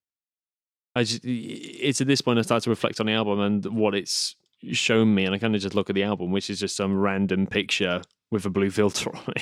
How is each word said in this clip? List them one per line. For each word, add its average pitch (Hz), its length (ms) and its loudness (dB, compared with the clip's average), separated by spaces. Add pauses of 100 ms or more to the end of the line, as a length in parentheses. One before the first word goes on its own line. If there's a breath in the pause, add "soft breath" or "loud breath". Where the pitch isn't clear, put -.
(960)
I 123 80 4
just, 113 220 -4
i-, 123 40 -6
it's 120 720 -4
at 131 60 0
this 135 140 2
point 117 180 2
I 113 40 4
start 113 200 0
to 120 60 0
reflect 113 300 0
on 110 60 -2
the 107 80 0
album 104 260 0
and 101 260 2
what 104 300 0
it's - 400 -4 (380)
shown 110 420 4
me, 95 80 2
and 95 100 0
I 101 40 0
kinda 107 200 0
just 95 160 -4
look 98 160 0
at 98 60 -2
the 98 80 2
album, 92 280 -2
which 98 180 -2
is 95 100 -6
just 98 160 -4
some 98 240 0
random 95 480 2
picture 92 540 0 (280)
with 101 160 -2
a 101 40 -2
blue 98 200 2
filter 101 400 2
<laughs> - 60 -10
on - 260 -10